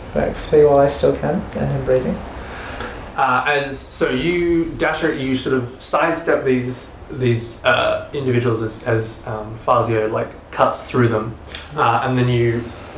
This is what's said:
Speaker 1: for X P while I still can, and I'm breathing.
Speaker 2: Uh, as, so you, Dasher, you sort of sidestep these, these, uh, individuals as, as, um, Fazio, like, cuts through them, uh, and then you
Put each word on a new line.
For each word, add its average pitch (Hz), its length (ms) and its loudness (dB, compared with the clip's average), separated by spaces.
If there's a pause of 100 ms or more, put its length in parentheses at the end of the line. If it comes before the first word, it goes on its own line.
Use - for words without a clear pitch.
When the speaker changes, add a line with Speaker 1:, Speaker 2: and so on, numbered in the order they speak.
(140)
Speaker 1:
for - 60 -2
X - 300 -2
P 151 140 8
while 143 160 8
I 139 80 6
still 139 280 2
can, - 260 -2 (140)
and 143 160 -2
I'm 135 140 -2
breathing. 127 320 2 (1000)
Speaker 2:
Uh, 131 320 2
as, 139 300 0
so - 320 -2
you, 165 560 2 (120)
Dasher, 156 360 0
you 131 220 -2
sort 131 200 0
of 120 260 -2
sidestep 156 600 0
these, 127 480 0 (200)
these, 120 540 -2
uh, 117 480 2
individuals 120 480 0
as, - 220 -6
as, 110 440 -2
um, 110 360 -8
Fazio, 113 460 2
like, 117 200 -2 (220)
cuts - 380 0
through 120 200 4
them, 113 260 -2 (400)
uh, 123 280 2
and 127 140 0
then 123 100 2
you 120 360 2 (340)